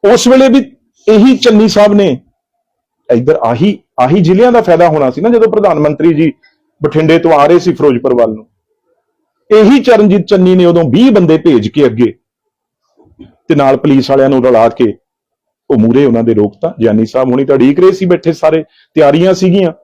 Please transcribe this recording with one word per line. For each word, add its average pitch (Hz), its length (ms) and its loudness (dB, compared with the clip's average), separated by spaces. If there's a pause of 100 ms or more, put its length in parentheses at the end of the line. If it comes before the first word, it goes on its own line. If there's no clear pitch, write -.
(120)
ਉਸ 247 160 0
ਵੇਲੇ 262 200 4
ਵੀ 254 240 0 (360)
ਇਹੀ 220 280 4
ਚੰਨੀ 220 320 0
ਸਾਹਿਬ 208 260 0
ਨੇ 190 260 0 (920)
ਇੱਧਰ 127 280 -2
ਆਹੀ, 120 360 -2 (220)
ਆਹੀ 143 200 0
ਜ਼ਿਲ੍ਹਿਆਂ 190 320 2
ਦਾ 233 80 2
ਫਾਇਦਾ 170 280 0
ਹੋਣਾ 147 220 -2
ਸੀ 139 100 -10
ਨਾ, 208 80 -2
ਜਦੋਂ 226 240 0
ਪ੍ਰਧਾਨ 202 260 -2
ਮੰਤਰੀ 151 360 0
ਜੀ 151 180 -2 (500)
ਬਠਿੰਡੇ 156 360 0
ਤੋਂ 165 140 0
ਆ 147 140 2
ਰਹੇ 170 120 2
ਸੀ 175 140 -2
ਫਿਰੋਜ਼ਪੁਰ 135 420 -2
ਵੱਲ 113 180 0
ਨੂੰ, 110 140 -16 (1040)
ਇਹੀ 220 320 2
ਚਰਨਜੀਤ 208 440 0
ਚੰਨੀ 185 280 0
ਨੇ 180 100 2
ਉਦੋਂ 170 200 0
ਵੀਹ 196 260 2
ਬੰਦੇ 170 280 0
ਭੇਜ 120 300 0
ਕੇ 143 180 -2
ਅੱਗੇ 113 280 -2 (1300)
ਤੇ 160 60 -2
ਨਾਲ 135 220 0
ਪੁਲਿਸ 135 340 -2
ਵਾਲਿਆਂ 135 180 0
ਨੂੰ 131 160 -2
ਰਲਾ 117 240 2
ਕੇ 110 260 -8 (760)
ਉਹ 131 80 -2
ਮੂਹਰੇ 120 260 0
ਉਹਨਾਂ 117 180 -2
ਦੇ 113 120 -2
ਰੋਕਤਾ। 107 460 -4
ਗਿਆਨੀ 110 260 -2
ਸਾਹਿਬ 127 240 -4
ਹੁਣੀ 135 140 -2
ਤਾਂ 139 100 -2
ਉਡੀਕ 135 260 0
ਰਹੇ 185 120 2
ਸੀ 185 140 -6
ਬੈਠੇ 170 260 -2
ਸਾਰੇ, 156 320 -2 (300)
ਤਿਆਰੀਆਂ 160 400 2
ਸੀਗੀਆਂ 185 380 -2 (120)